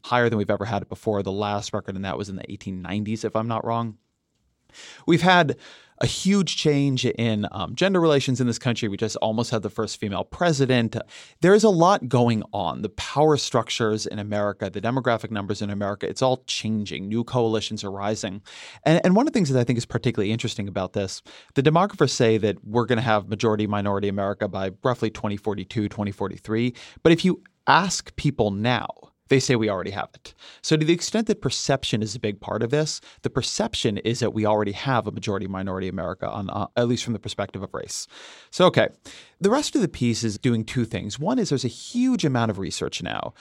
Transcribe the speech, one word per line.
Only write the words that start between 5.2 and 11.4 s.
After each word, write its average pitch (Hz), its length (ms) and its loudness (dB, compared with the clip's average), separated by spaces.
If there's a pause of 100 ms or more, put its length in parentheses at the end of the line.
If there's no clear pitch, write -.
had 175 360 6 (420)
a 123 60 2
huge 190 520 0
change 139 480 2
in, 110 480 0
um, 92 200 -6
gender 185 280 2
relations 139 400 4
in 123 60 2
this 117 120 -2
country. 117 300 -2
We 98 80 -6
just 110 200 -2
almost 110 340 -2
had 113 120 -2
the 104 60 -4
first - 280 -6
female 98 280 -4
president. 131 720 2 (420)
There 175 140 8